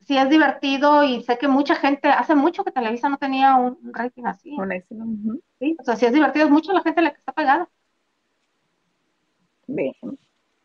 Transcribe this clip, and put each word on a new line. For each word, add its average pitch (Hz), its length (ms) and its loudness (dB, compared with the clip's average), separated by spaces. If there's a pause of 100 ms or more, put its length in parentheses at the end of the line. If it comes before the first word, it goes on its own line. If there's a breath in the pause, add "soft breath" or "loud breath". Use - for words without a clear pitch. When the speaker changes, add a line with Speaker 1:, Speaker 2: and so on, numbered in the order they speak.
Speaker 1:
sí 277 160 -2
es 269 140 4
divertido 294 720 2
y 247 200 -2
sé 240 140 -2
que 285 100 -2
mucha 277 280 2
gente, 285 320 0
hace 269 260 2
mucho 330 300 0
que 359 80 -6
Televisa 240 380 -4
no 277 80 -4
tenía 269 380 2
un, 247 260 0
un 240 120 -16
rating 240 300 -10
así. 254 340 -10
Speaker 2:
Un 190 140 -6
éxito, 214 320 -12
ujú. 220 380 -6 (160)
Speaker 1:
Sí, 320 220 -4
o - 40 -16
sea, 233 120 -2
sí 240 100 2
es 233 60 2
divertido, 302 340 2
es 269 40 4
mucho 311 220 2
la 359 100 2
gente 330 200 0
la 285 100 0
que - 60 -20
está - 140 -14
pegada. 311 360 0 (2000)
Speaker 2:
Bien. 262 360 -6
Speaker 1:
Nada 269 140 -12 (480)